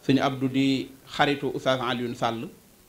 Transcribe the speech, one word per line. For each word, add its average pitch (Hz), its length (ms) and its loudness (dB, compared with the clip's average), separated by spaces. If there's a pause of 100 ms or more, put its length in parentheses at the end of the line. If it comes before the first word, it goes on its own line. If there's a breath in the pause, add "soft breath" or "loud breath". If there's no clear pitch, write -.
Sëñ 131 140 4
Abdou 135 300 0
di 135 380 0 (200)
xaritu 143 460 0
Oustaz 131 280 0
Alioune 120 340 -4
Sall, 117 320 -2 (420)